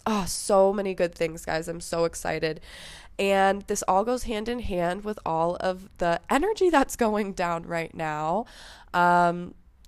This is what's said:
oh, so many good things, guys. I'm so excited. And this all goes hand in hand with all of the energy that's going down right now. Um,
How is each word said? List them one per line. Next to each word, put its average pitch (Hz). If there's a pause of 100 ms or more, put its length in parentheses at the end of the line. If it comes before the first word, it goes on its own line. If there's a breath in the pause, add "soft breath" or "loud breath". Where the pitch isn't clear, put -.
oh, 208
so 196
many 196
good 175
things, 165
guys. 160
I'm 170
so 170
excited. 160 (580 loud breath)
And 196
this 208
all 190
goes 247
hand 214
in 240
hand 185
with 214
all 165
of 185
the 170
energy 370
that's 285
going 214
down 170
right 170
now. 160 (480 loud breath)
Um, 175 (320)